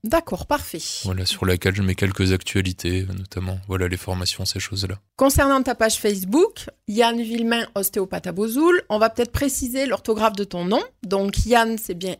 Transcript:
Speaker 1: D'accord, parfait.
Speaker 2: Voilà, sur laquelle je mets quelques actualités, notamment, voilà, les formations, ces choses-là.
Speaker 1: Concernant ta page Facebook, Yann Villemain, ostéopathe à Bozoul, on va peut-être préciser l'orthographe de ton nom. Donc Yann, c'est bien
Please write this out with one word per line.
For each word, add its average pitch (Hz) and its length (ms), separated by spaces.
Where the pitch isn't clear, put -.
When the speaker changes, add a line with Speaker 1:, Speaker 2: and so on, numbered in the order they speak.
Speaker 1:
D'accord, 320 440
parfait. 285 340
Speaker 2:
Voilà, 92 240
sur - 180
laquelle 92 300
je 101 80
mets 92 100
quelques 95 400
actualités, 92 720
notamment, 92 520
voilà, 95 200
les 90 100
formations, 92 480
ces 92 140
choses-là. 98 360
Speaker 1:
Concernant 277 440
ta 254 140
page 220 220
Facebook, 208 680
Yann 233 340
Villemain, 233 540
ostéopathe 190 500
à 185 60
Bozoul, 247 580
on 214 80
va 220 140
peut-être 240 200
préciser 269 540
l'orthographe 220 500
de 196 100
ton 175 200
nom. 196 160
Donc 196 420
Yann, 226 320
c'est 196 160
bien 180 260